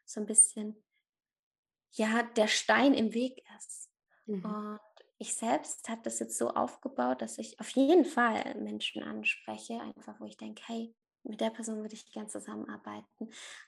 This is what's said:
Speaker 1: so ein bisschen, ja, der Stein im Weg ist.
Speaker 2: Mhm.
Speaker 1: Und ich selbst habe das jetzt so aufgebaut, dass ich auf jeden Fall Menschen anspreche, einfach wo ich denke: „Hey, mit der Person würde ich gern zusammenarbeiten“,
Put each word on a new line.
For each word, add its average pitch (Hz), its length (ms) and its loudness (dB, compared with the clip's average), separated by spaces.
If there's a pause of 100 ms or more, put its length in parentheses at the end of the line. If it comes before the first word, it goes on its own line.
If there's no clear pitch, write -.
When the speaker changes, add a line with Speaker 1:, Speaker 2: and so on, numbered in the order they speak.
Speaker 1:
so - 160 -8
ein 208 60 -4
bisschen, 214 580 2 (1080)
ja, 220 300 2
der 220 260 4
Stein 233 460 6
im 220 200 2
Weg 254 280 0 (140)
ist. - 340 -16 (360)
Speaker 2:
Mhm. 202 160 -4
Speaker 1:
Und 214 360 -6 (400)
ich - 160 -6
selbst - 540 -2
habe 226 160 -6
das 233 160 -4
jetzt - 180 -6
so 233 120 0
aufgebaut, - 720 -2
dass - 160 -8
ich - 220 -12
auf 220 100 -10
jeden 277 340 8
Fall - 520 2
Menschen 214 460 -6
anspreche, 214 800 -4
einfach 220 400 -14
wo 220 60 -12
ich 202 100 -14
denke: 220 300 -12
„Hey, 233 280 -6 (300)
mit 214 160 -6
der 220 100 2
Person 226 320 -6
würde 214 120 -10
ich - 180 -16
gern 214 160 -10
zusammenarbeiten“, 214 1040 -10 (380)